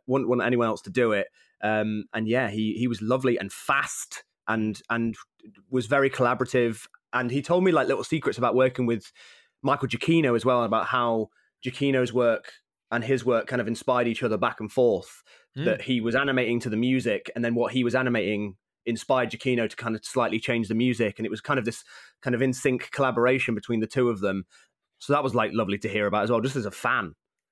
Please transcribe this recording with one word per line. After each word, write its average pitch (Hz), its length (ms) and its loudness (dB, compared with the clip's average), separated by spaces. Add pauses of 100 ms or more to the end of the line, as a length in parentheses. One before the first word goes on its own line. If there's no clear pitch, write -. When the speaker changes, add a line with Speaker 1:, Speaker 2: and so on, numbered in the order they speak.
Speaker 1:
wouldn't 127 220 0
want 123 140 2
anyone 120 260 2
else 107 140 -4
to 107 80 -14
do 117 220 2
it." 101 140 0 (340)
Um, 107 520 -2
and 110 160 -4
yeah, 117 220 0
he, 107 240 -2
he 120 120 -2
was 110 160 -4
lovely 127 360 2
and 98 140 -8
fast - 680 -4 (240)
and, 107 340 -2 (100)
and 117 260 -2 (540)
was 127 160 0
very 135 240 4
collaborative. 123 760 2 (260)
And 123 180 -2
he 135 120 -2
told 180 220 2
me, 185 80 4
like, 135 160 4
little 131 160 0
secrets 139 340 -2
about 120 160 2
working 127 320 4
with 113 240 -2 (520)
Michael 135 260 0
Giacchino 147 480 2
as 110 80 -2
well, 123 180 4
about 101 240 0
how 117 440 0 (340)
Giacchino's 127 480 0
work 117 400 2 (380)
and 120 120 -2
his 127 220 0
work 117 240 2
kind 123 140 -2
of 101 40 -8
inspired 120 400 0
each 113 160 -2
other 110 140 0
back 110 240 -2
and 107 100 -8
forth. 113 520 2 (340)
Speaker 2:
Hmm. 139 100 -4
Speaker 1:
that - 160 2
he 127 180 0
was 113 160 0
animating 127 440 2
to 113 100 -4
the 107 60 0
music, 120 580 0
and 117 100 -4
then 117 100 -2
what 117 180 0
he 127 120 2
was 117 100 0
animating 104 600 -2 (300)
inspired 120 440 0
Giacchino 120 400 -2
to - 60 -16
kind 117 200 -6
of - 80 -14
slightly 113 360 0
change 113 280 -2
the 110 60 -2
music, 117 440 0
and 110 80 -6
it - 40 -8
was 107 100 -6
kind 139 180 -2
of 113 60 -2
this 117 200 -6 (380)
kind 123 120 -2
of 120 80 0
in 131 100 2
sync 127 380 -2
collaboration 127 640 0
between 110 260 -4
the 110 60 0
two 123 240 2
of 104 100 -4
them. 95 240 -2 (540)
So - 140 -4
that 147 100 2
was, 131 120 -2
like, 110 200 2
lovely 101 240 0
to 110 100 -4
hear 104 180 0
about 104 180 0
as 110 60 0
well, 117 100 2
just 135 160 -4
as 113 100 -4
a 101 40 -8
fan. 113 440 -4 (380)